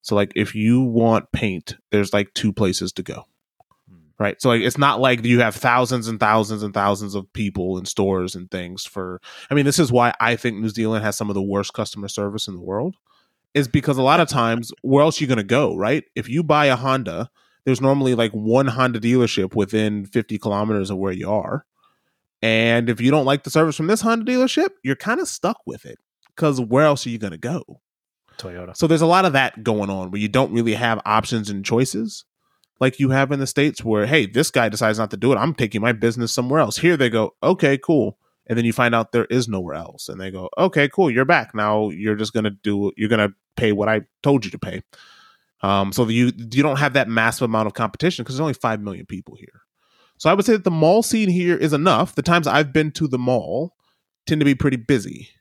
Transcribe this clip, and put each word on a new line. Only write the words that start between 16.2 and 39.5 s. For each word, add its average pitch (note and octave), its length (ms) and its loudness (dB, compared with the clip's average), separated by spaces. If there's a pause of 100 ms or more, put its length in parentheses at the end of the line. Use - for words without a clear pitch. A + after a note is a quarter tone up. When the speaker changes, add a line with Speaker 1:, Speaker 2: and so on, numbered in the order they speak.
Speaker 1:
you D3+ 120 0
buy D3+ 240 4
a C3 100 4
Honda, A#2+ 520 -4 (380)
there's C3 160 0
normally, C3+ 320 4
like, A2+ 180 0
one A2+ 360 2
Honda B2 320 0
dealership A#2 540 2
within G#2+ 520 0
fifty A2 320 -4
kilometers G#2 500 -2
of G2+ 80 -4
where F#2+ 160 -4
you F#2 180 -6
are. G#2+ 360 -4 (760)
And A#2 480 2
if A2+ 140 -2
you B2+ 80 4
don't C#3+ 160 2
like C#3+ 180 0
the C#3 60 -10
service D#3 260 2
from D#3 100 -4
this A3 140 0
Honda A3+ 320 -2
dealership, C4 380 0 (120)
you're C3 140 -2
kinda C#4+ 300 -4
stuck - 400 -4
with - 180 -14
it, - 140 -18 (360)
'cause C#3+ 260 0
where B2 240 2
else D3 220 2
are B2+ 40 -6
you A#2 80 -6
gonna G2 200 -8
go? - 420 -8 (580)
Speaker 2:
Toyota. F2+ 380 -14
Speaker 1:
So E3+ 100 0
there's D#3 160 4
a E3 40 4
lot F3+ 200 4
of D3+ 80 2
that C3 280 2
going G#2 280 -2
on F#2 200 -6
where G2+ 100 -6
you G#2+ 80 -2
don't B2+ 240 2
really A#2 220 0
have A2+ 300 -2
options G#2+ 460 -2
and G2 140 -6
choices C3 600 -2 (560)
like C3 180 0
you C#3 120 2
have C3+ 200 2
in C#3+ 80 -2
the C3+ 80 -2
States - 380 0
where, G#2+ 220 2
hey, C#3 200 2
this A#2 240 0
guy A#2+ 200 2
decides A2 280 0
not A2 140 -2
to G#2+ 60 -10
do A#2+ 140 2
it. A#2+ 40 2
I'm C3 180 -2
taking A2 280 -2
my A#2+ 100 2
business A#2 400 -2
somewhere C3 260 -2
else. A#2 200 0
Here E3+ 180 2
they C3 140 2
go, A2 320 0
"Okay, D3 360 2
cool." B2+ 400 0 (280)
And A#2 120 -2
then A#2 60 2
you A#2 80 2
find A#2+ 220 2
out A2+ 180 0
there A#2+ 140 2
is A#2+ 200 0
nowhere F#2 280 -6